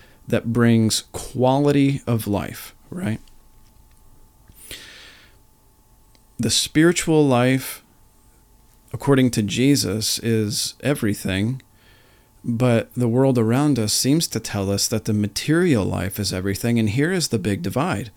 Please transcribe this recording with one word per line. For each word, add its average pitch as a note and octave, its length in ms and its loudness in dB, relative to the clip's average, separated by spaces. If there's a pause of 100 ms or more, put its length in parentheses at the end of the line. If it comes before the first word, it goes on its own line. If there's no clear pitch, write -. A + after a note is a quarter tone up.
(260)
that A#2 260 -2
brings A2+ 600 4
quality C#3 920 2
of A#2 200 0
life, - 480 -6 (160)
right? F3+ 300 -6 (3250)
The A#2 120 -2
spiritual D#3+ 760 2
life, C3 560 0 (1080)
according C3 400 2
to A2 100 0
Jesus, G#2+ 800 0
is A2 600 -2
everything, A2 840 -2 (800)
but A#2+ 500 0
the B2 140 0
world B2+ 300 4
around B2 400 2
us G#2+ 140 -2
seems D3+ 360 0
to A2+ 100 -6
tell G2 320 -4
us G2+ 180 -2
that A2 180 -4
the A2 60 -2
material A#2 720 2
life F#2+ 360 -4
is F#2+ 120 -4
everything, G2 460 -2
and A2 120 2
here C#3+ 220 0
is F3+ 160 -2
the A#2 100 -2
big F#2+ 240 -2
divide, B2 540 -4